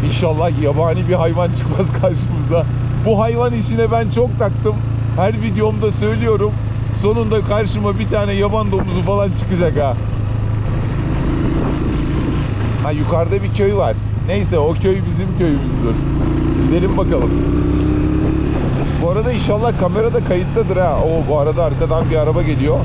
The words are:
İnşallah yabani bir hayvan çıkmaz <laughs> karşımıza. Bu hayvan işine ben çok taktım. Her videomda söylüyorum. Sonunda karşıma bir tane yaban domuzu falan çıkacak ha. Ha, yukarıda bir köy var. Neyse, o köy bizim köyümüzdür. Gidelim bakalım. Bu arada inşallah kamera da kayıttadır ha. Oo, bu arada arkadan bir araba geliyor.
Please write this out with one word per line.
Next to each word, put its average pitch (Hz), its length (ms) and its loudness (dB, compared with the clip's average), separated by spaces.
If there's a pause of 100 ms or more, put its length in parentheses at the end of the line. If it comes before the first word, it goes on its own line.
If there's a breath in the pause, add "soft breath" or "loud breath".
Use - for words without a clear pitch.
İnşallah 160 560 0
yabani 160 460 2
bir 175 40 2
hayvan 165 400 0
çıkmaz - 400 0
<laughs> - 80 -2
karşımıza. 165 640 0 (400)
Bu 208 140 2
hayvan 233 340 0
işine 226 380 0
ben 233 180 0
çok 240 300 0
taktım. 214 360 0 (400)
Her 214 260 0
videomda 107 500 0
söylüyorum. 107 600 0 (500)
Sonunda 214 400 2
karşıma 208 580 0
bir 214 100 -2
tane 202 240 -2
yaban 202 380 0
domuzu 185 300 -2
falan 202 280 0 (100)
çıkacak 170 380 0
ha. 139 160 0 (3000)
Ha, 151 80 0
yukarıda 170 520 0
bir 196 140 -2
köy 202 180 2
var. 170 200 2 (320)
Neyse, 180 320 0
o 156 140 2
köy 185 240 2 (100)
bizim 180 300 -2
köyümüzdür. 139 580 0 (720)
Gidelim 175 300 2
bakalım. 160 340 0 (1700)
Bu 170 60 2
arada 170 220 0
inşallah 214 480 0
kamera 208 340 0
da 233 100 0
kayıttadır 185 540 0
ha. 170 260 2
Oo, 160 260 0
bu 151 100 2
arada 139 240 2
arkadan 160 480 0
bir 156 40 2
araba 156 260 2
geliyor. 147 440 2